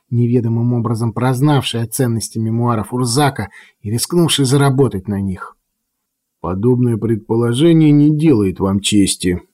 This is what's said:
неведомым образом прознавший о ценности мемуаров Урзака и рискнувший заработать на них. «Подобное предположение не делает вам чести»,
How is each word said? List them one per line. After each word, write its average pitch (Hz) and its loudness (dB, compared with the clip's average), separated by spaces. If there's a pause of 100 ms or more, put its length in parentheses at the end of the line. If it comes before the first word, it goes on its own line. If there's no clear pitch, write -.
(100)
неведомым 117 0
образом 117 -2
прознавший 127 -2
о 117 -4
ценности 117 -4
мемуаров 113 -2
Урзака 123 -2 (320)
и 104 -10
рискнувший 139 0
заработать 131 0
на 101 -4
них. 95 -8 (840)
«Подобное 117 0
предположение 120 2
не 147 4
делает 107 2
вам 98 0
чести», 95 0 (120)